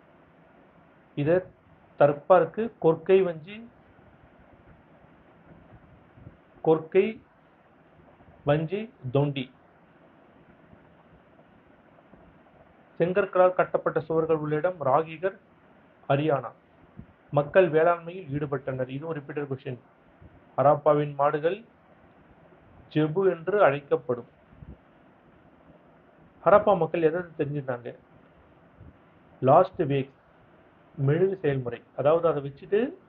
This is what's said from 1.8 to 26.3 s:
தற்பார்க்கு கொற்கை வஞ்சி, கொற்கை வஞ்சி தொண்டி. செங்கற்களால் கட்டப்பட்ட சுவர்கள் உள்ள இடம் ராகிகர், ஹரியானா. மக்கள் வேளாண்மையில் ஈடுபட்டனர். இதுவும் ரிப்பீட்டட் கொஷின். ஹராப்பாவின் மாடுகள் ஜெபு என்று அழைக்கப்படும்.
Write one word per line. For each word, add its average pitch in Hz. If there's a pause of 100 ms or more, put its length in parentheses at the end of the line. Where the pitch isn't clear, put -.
தற்பார்க்கு 165
கொற்கை 165
வஞ்சி, 180 (3000)
கொற்கை 190 (1200)
வஞ்சி 165 (200)
தொண்டி. 139 (3500)
செங்கற்களால் 185
கட்டப்பட்ட 170
சுவர்கள் 160
உள்ள 151
இடம் 175
ராகிகர், 160 (720)
ஹரியானா. 139 (800)
மக்கள் 147
வேளாண்மையில் 170
ஈடுபட்டனர். 135
இதுவும் 151
ரிப்பீட்டட் 143
கொஷின். 127 (800)
ஹராப்பாவின் 147
மாடுகள் 151 (1200)
ஜெபு 156
என்று 175
அழைக்கப்படும். 143 (2250)